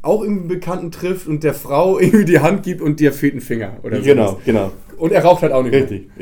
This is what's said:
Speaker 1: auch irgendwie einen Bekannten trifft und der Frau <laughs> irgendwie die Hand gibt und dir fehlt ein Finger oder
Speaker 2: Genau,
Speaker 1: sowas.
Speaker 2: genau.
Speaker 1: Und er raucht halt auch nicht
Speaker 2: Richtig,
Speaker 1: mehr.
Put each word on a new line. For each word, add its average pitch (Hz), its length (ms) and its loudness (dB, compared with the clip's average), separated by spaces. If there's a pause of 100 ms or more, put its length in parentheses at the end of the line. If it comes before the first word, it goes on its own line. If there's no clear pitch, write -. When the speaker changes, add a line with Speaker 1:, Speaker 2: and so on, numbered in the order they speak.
Speaker 1:
auch 208 200 0
irgendwie 202 180 -2
einen 170 80 -8
Bekannten 175 420 -6
trifft 180 360 -6
und 151 160 -4
der 147 100 0
Frau 175 460 0
<laughs> - 0 -
irgendwie 185 260 6
die 160 140 4
Hand 175 240 2
gibt 170 180 -6
und 147 180 -2
dir 147 140 4
fehlt 139 220 -2
ein 127 60 -10
Finger 110 320 -8 (100)
oder 110 160 -4
Speaker 2:
Genau, 113 280 4
Speaker 1:
sowas. 95 180 -6
Speaker 2:
genau. 101 260 0 (260)
Speaker 1:
Und 165 160 -2
er 175 100 4
raucht 170 180 4
halt 151 100 2
auch 131 120 2
nicht 120 100 -2
Speaker 2:
Richtig, 104 420 -2
Speaker 1:
mehr. - 60 -14